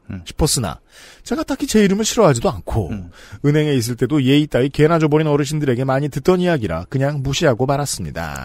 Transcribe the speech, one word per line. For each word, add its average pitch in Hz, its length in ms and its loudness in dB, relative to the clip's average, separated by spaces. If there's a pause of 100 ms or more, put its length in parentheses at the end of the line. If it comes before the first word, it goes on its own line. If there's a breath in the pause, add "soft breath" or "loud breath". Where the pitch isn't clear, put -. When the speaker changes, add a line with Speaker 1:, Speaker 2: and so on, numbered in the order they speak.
(100)
Speaker 1:
음. 95 160 -10
Speaker 2:
싶었으나 120 540 -2 (440 loud breath)
제가 302 200 -4
딱히 277 220 -6
제 214 160 4
이름을 196 220 2
싫어하지도 175 460 4
않고 101 400 -4
Speaker 1:
음. 92 200 -8 (360 loud breath)
Speaker 2:
은행에 151 260 2
있을 120 240 -2
때도 131 260 0
예의 143 260 4
따위 127 200 0
개나 156 300 2
줘버린 156 300 2
어르신들에게 143 560 0
많이 135 260 0
듣던 185 300 2
이야기라 107 500 -2
그냥 139 320 -2
무시하고 135 420 2
말았습니다. 82 800 -4